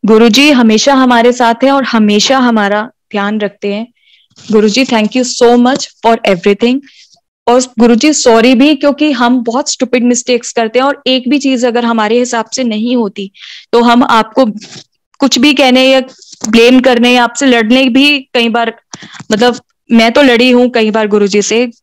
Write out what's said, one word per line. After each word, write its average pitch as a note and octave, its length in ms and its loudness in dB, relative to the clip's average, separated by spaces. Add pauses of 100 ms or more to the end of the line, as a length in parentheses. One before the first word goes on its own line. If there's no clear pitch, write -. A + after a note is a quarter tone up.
गुरुजी A3+ 460 4
हमेशा A#3 420 2
हमारे B3 400 2
साथ A#3 300 -2
हैं C4+ 80 2
और C#4 120 0
हमेशा G#3+ 540 0
हमारा G#3+ 440 0 (300)
ध्यान G#3 280 -6
रखते G3+ 340 -8
हैं। A3 120 -8 (520)
गुरुजी, G#3+ 480 0
thank A3 260 -2
you B3+ 160 -2
so B3 220 0 (100)
much B3 280 0 (100)
for A#3 180 0 (120)
everything। G#3 520 0 (680)
और B3 140 0 (180)
गुरुजी, A#3+ 340 2
sorry A#3+ 420 2
भी, C#4 200 2
क्योंकि D4 360 -2
हम B3 320 -2
बहुत B3 280 -6
stupid B3 320 -4
mistakes A#3+ 480 -2
करते A3+ 280 -2
हैं C4 60 0
और C#4 220 -4
एक B3+ 220 -2
भी C#4+ 100 0
चीज C4 260 -2
अगर A#3 200 -2
हमारे A3+ 340 0
हिसाब A#3+ 360 -4
से C4 80 -4
नहीं A#3 320 -4
होती G3+ 360 -6 (400)
तो A#3 100 2
हम A#3+ 220 2
आपको A3+ 420 0 (760)
कुछ C4+ 200 -2
भी D4 140 2
कहने C4 340 2
या C4 120 2 (500)
blame A#3 300 4
करने B3 340 2
या B3 100 2
आपसे A#3+ 220 -4
लड़ने A#3+ 440 2
भी C#4 300 0 (140)
कई A#3 160 -2
बार, A3+ 240 -4 (580)
मतलब, A3+ 280 0 (300)
मैं A3+ 220 2
तो C4 100 2
लड़ी B3+ 300 2
हूँ B3 180 2
कई A3+ 220 -2
बार G#3+ 160 -2
गुरुजी G3+ 340 0
से A3+ 240 -2 (180)